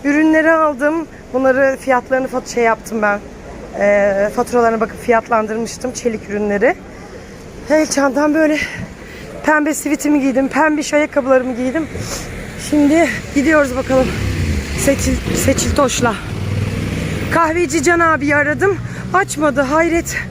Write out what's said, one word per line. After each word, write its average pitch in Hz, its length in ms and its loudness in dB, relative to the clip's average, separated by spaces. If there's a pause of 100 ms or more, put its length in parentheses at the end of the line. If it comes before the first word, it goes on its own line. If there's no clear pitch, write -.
Ürünleri 311 480 4
aldım. 311 560 2 (260)
Bunları 262 460 2
fiyatlarını 262 480 0
fat-, 254 260 -6
şey 240 100 2
yaptım 220 380 0
ben. 208 180 0 (600)
Ee, 202 560 2
faturalarına 233 460 2
bakıp - 200 -6
fiyatlandırmıştım 226 920 -2
çelik 226 360 -4
ürünleri. 208 460 0 (960)
El 311 180 4
çantam 277 460 2
böyle. 311 240 2 (880)
Pembe 302 280 2
sivitimi 294 480 0
giydim. 269 260 2
Pembiş 302 460 0
ayakkabılarımı 262 640 2
giydim. 254 320 -2 (800)
Şimdi 294 400 4 (260)
gidiyoruz 285 400 2
bakalım. 262 320 2 (760)
Seçil, 269 300 2 (300)
Seçil - 300 0
Toş'la. 240 400 2 (1160)
Kahveci 320 500 0
Can 339 160 4
abiyi 302 360 2
aradım. 294 420 2 (360)
Açmadı. 302 480 0
Hayret. 320 560 0 (120)